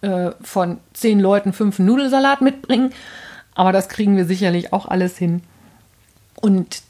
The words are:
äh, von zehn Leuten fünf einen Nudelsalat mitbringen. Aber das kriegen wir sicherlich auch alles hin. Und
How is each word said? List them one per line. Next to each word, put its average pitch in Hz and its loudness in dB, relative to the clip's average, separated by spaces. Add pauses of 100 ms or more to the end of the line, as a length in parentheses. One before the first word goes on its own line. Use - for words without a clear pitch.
äh, 180 -4 (100)
von 175 -4 (140)
zehn 214 2
Leuten 196 2
fünf 202 -2
einen 185 4
Nudelsalat 269 2
mitbringen. 262 0 (640)
Aber 185 2
das 190 0
kriegen 202 0
wir 185 2
sicherlich 175 -2
auch 190 -4
alles 185 -2
hin. 175 -2 (920)
Und 190 -2